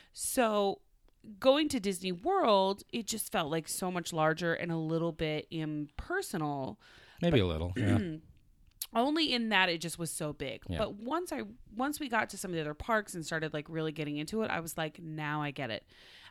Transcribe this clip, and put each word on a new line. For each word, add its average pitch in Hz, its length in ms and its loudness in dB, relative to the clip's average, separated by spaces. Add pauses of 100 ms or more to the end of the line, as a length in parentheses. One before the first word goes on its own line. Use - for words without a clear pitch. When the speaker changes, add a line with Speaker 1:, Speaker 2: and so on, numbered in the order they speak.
(120)
Speaker 1:
So 208 720 0 (580)
going 294 300 6
to 262 100 0
Disney 185 320 -2
World, 208 720 4 (100)
it 233 140 -6
just - 260 -6
felt, 170 180 0
like, 160 160 -2
so - 240 -4
much 180 220 -4
larger 160 400 2
and 170 180 -2
a 165 60 0
little 165 360 0
bit 156 380 -2
impersonal. 156 1300 -4 (440)
Speaker 2:
Maybe 160 180 6
Speaker 1:
But 95 40 6
Speaker 2:
a 90 40 2
little, 82 300 0
yeah. 104 240 4
Speaker 1:
<clears throat> - 920 -12
only 285 380 2
in 233 160 0
that 190 220 6
it 170 100 0
just 170 180 -4
was 170 120 -2
so 151 240 -4
big. 127 340 -8
Speaker 2:
Yeah. - 100 0
Speaker 1:
But 208 180 0
once 294 360 -4
I, 254 100 -4 (320)
once 262 240 -2
we 294 120 -4
got 214 200 0
to 202 80 -12
some 196 140 -6
of - 40 -2
the 165 40 0
other 151 140 -4
parks 214 400 0
and 165 100 -6
started, 160 300 -2
like, 151 160 -4
really 160 200 -2
getting 147 280 -4
into 208 240 -2
it, 214 80 0
I 170 100 0
was 165 160 -8
like, 156 260 -4
"Now 151 400 -4
I 147 80 0
get 135 200 -4
it. - 140 -6 (460)